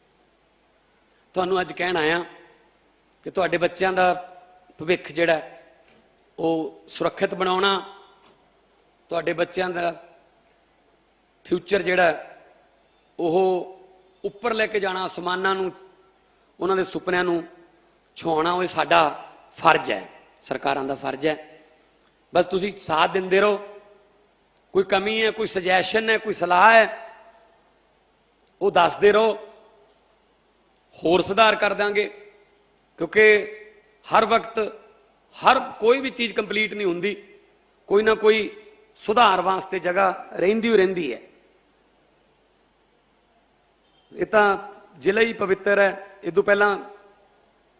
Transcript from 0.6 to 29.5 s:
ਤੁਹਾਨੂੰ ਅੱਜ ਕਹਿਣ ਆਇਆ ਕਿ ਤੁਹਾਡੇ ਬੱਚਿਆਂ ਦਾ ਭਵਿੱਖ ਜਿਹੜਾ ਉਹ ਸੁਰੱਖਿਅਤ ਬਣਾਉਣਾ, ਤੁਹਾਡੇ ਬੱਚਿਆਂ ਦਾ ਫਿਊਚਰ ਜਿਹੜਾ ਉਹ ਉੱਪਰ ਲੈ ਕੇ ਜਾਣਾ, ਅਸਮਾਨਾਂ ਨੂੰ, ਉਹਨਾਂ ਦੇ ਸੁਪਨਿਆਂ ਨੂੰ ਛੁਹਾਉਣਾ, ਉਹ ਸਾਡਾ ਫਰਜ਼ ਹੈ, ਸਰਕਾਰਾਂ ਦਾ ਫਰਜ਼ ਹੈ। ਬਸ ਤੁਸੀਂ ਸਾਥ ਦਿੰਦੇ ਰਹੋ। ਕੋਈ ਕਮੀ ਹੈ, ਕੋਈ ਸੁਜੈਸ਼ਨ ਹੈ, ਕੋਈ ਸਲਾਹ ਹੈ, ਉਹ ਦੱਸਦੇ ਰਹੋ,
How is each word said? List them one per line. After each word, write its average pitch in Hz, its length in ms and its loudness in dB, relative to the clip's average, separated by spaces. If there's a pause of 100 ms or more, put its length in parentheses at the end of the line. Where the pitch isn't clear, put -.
ਤੁਹਾਨੂੰ 185 260 -2
ਅੱਜ 160 120 -6
ਕਹਿਣ 175 240 -4
ਆਇਆ 165 280 0 (1000)
ਕਿ 156 60 -10
ਤੁਹਾਡੇ 170 280 -2
ਬੱਚਿਆਂ 175 340 -2
ਦਾ 180 460 0 (400)
ਭਵਿੱਖ 165 340 -4
ਜਿਹੜਾ 160 300 0 (960)
ਉਹ 165 500 -4
ਸੁਰੱਖਿਅਤ 185 460 -4
ਬਣਾਉਣਾ, 185 640 -2 (1120)
ਤੁਹਾਡੇ 170 240 -4
ਬੱਚਿਆਂ 175 380 -2
ਦਾ 170 480 -6 (1300)
ਫਿਊਚਰ 185 380 -2
ਜਿਹੜਾ 175 420 0 (920)
ਉਹ 180 500 0 (560)
ਉੱਪਰ 226 300 -6
ਲੈ 220 120 -2
ਕੇ 214 140 -4
ਜਾਣਾ, 185 260 -4
ਅਸਮਾਨਾਂ 180 480 -4
ਨੂੰ, 190 180 -4 (880)
ਉਹਨਾਂ 190 160 -2
ਦੇ 185 80 0
ਸੁਪਨਿਆਂ 180 400 -4
ਨੂੰ 170 200 -2 (720)
ਛੁਹਾਉਣਾ, 165 360 -2
ਉਹ 180 140 -2
ਸਾਡਾ 156 640 0 (320)
ਫਰਜ਼ 156 280 2
ਹੈ, 95 180 -6 (340)
ਸਰਕਾਰਾਂ 135 420 -4
ਦਾ 139 100 -6
ਫਰਜ਼ 135 320 -6
ਹੈ। - 340 -6 (720)
ਬਸ 175 100 4
ਤੁਸੀਂ 190 360 -4
ਸਾਥ 160 300 2
ਦਿੰਦੇ 185 300 0
ਰਹੋ। 202 160 2 (1160)
ਕੋਈ 190 120 2
ਕਮੀ 202 380 0
ਹੈ, 214 80 2
ਕੋਈ 214 160 -4
ਸੁਜੈਸ਼ਨ 185 640 0
ਹੈ, 220 80 2
ਕੋਈ 214 140 -6
ਸਲਾਹ 180 400 4
ਹੈ, 220 400 2 (1500)
ਉਹ 190 100 0
ਦੱਸਦੇ 175 420 4
ਰਹੋ, 214 220 2 (1700)